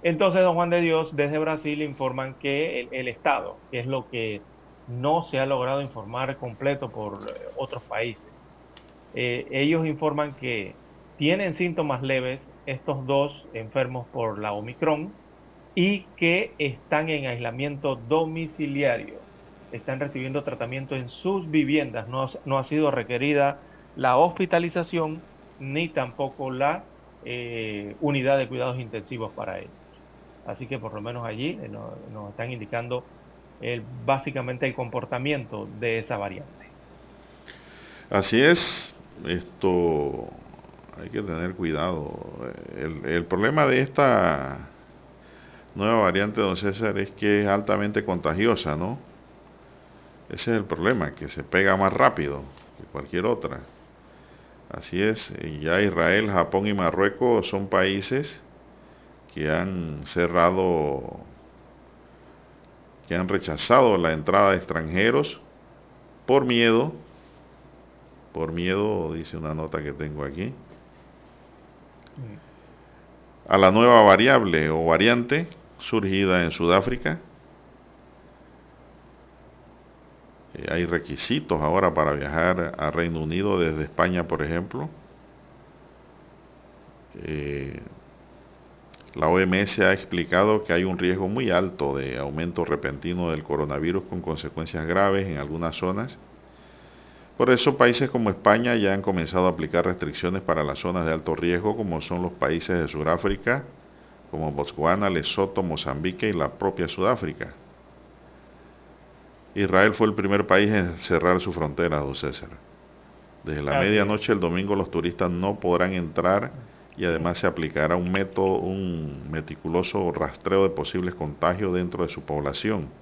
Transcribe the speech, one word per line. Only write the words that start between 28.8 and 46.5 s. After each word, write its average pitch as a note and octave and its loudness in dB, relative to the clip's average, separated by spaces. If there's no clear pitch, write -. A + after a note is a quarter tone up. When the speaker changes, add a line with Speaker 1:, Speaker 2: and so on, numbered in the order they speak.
Speaker 1:
para F#2+ -10
ellos. - -16
Así A#2 -10
que C3 -8
por A2 -10
lo G#2 -12
menos A#2 -8
allí, A#2+ -8
eh, A#2+ -14
no, G#2+ -14
nos G#2 -14
están A#2 -10
indicando A#2+ -8
el, A#2+ -6
básicamente C3 -4
el C3 -4
comportamiento A#2+ -6
de A2+ -2
esa A2+ -6
variante. G2 -10
Speaker 2:
Así G2+ 2
es, - 2
esto E2 -2
hay F2+ -12
que A2 -6
tener F2+ -6
cuidado. D#2+ -4
El, D#2 -8
el E2+ 0
problema B2 2
de B2+ 4
esta E2+ 2
nueva A2 2
variante, G2+ 2
don F#2+ 2